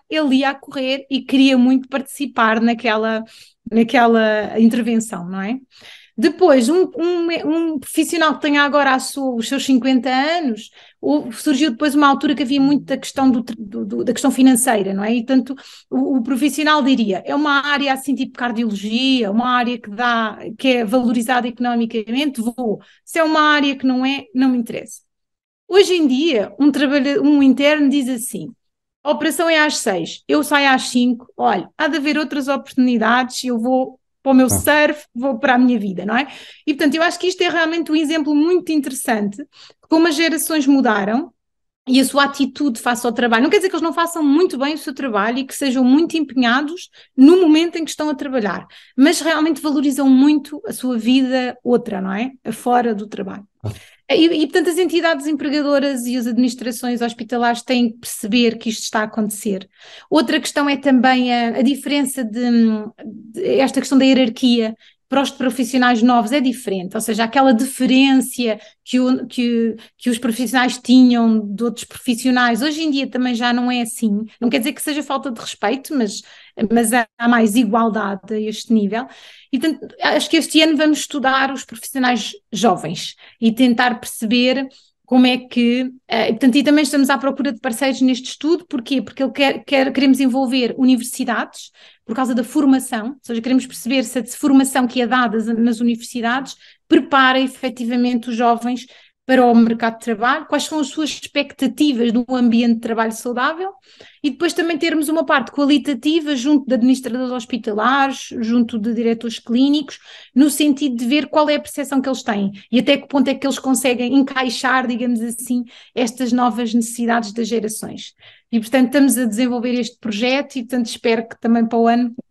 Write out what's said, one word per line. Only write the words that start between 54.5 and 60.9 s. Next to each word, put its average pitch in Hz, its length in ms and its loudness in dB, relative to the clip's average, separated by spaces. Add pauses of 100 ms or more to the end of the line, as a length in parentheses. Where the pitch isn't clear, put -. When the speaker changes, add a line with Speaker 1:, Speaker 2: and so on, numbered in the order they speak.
Speaker 1:
as 320 80 -2
entidades 330 480 0
empregadoras 285 800 -2
e 247 100 -4
as 233 100 -2
administrações 240 760 -2
hospitalares 233 600 -4
têm 240 280 0
que 233 80 -14
perceber 226 580 -2
que 226 140 -6
isto - 140 -8
está - 160 -4
a 214 40 -2
acontecer. 214 640 -6 (400)
Outra 302 320 2
questão - 260 -2
é 285 120 0
também 254 520 4